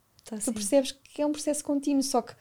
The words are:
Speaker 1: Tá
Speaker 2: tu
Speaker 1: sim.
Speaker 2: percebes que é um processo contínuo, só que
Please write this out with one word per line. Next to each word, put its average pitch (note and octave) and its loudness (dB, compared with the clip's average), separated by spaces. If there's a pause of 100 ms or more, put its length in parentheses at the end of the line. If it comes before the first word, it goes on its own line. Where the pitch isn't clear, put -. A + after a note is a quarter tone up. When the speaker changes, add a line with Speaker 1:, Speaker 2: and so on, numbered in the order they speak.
(240)
Speaker 1:
Tá A3 -10
Speaker 2:
tu G3+ -8
Speaker 1:
sim. B3 0
Speaker 2:
percebes C4 2
que - -10
é D4 2
um D4 0
processo D4 -2
contínuo, C#4+ 2
só B3+ 0
que - -8